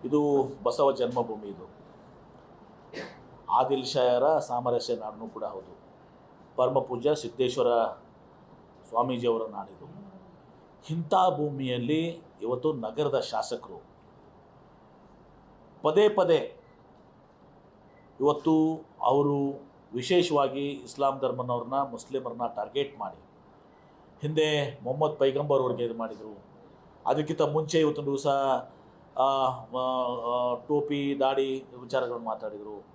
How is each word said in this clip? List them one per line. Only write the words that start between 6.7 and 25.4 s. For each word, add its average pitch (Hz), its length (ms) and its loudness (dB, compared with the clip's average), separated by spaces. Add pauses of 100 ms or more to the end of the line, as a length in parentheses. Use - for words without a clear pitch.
ಪೂಜ್ಯ 127 360 0
ಸಿದ್ದೇಶ್ವರ 120 680 2 (1040)
ಸ್ವಾಮೀಜಿಯವರ 117 600 0
ನಾಡಿದು. 101 420 -14 (1000)
ಇಂಥ 165 240 -2
ಭೂಮಿಯಲ್ಲಿ 147 1080 0 (200)
ಇವತ್ತು 127 320 0
ನಗರದ 131 460 -2
ಶಾಸಕರು 110 600 -6 (2000)
ಪದೇ 180 280 6
ಪದೇ 165 480 4 (1600)
ಇವತ್ತು 156 680 2 (160)
ಅವರು 143 600 2 (320)
ವಿಶೇಷವಾಗಿ 143 760 2
ಇಸ್ಲಾಂ 135 500 -2
ಧರ್ಮನವ್ರನ್ನ, 123 540 -2
ಮುಸ್ಲಿಮರನ್ನ 123 840 -4
ಟಾರ್ಗೆಟ್ 110 440 -4
ಮಾಡಿ, 95 240 -10 (1000)
ಹಿಂದೆ 151 640 0
ಮೊಹಮ್ಮದ್ 147 360 0
ಪೈಗಂಬರ್ 139 420 2